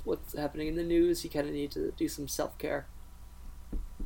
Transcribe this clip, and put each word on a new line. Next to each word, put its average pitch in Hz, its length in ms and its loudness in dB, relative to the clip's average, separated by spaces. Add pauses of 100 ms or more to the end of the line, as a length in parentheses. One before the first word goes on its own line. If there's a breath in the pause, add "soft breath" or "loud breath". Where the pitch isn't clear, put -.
what's - 340 -2
happening 147 300 0
in 160 80 0
the 170 80 0
news. 170 400 6
You 165 60 -4
kinda 147 220 2
need 143 200 -2
to 151 200 0
do 160 160 2
some 147 200 -4
self-care. - 600 -2 (1200)